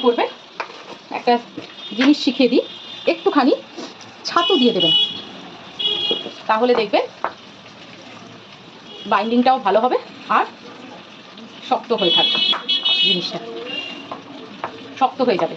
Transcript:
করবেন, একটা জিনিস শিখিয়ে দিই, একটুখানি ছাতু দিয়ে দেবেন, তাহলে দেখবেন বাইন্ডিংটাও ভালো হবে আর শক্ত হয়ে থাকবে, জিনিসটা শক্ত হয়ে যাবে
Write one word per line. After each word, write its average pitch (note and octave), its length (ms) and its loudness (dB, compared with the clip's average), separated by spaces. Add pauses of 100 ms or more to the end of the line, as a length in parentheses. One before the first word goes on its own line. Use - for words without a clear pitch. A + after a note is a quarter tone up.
করবেন, C#4 240 2 (880)
একটা - 160 2 (640)
জিনিস C#4 260 6
শিখিয়ে B3 280 4
দিই, C4 120 4 (480)
একটুখানি D4+ 420 2 (760)
ছাতু F4 340 2
দিয়ে A#3+ 140 6
দেবেন, E3+ 180 4 (1600)
তাহলে A#3 300 4
দেখবেন A#3 240 2 (2000)
বাইন্ডিংটাও A#3+ 540 4
ভালো G3 180 6
হবে B3+ 140 2 (400)
আর A4+ 80 4 (1200)
শক্ত - 300 -2
হয়ে F3 180 2
থাকবে, - 200 2 (680)
জিনিসটা F#3 340 0 (1600)
শক্ত C4+ 280 2
হয়ে F#3+ 140 2
যাবে E3 160 -2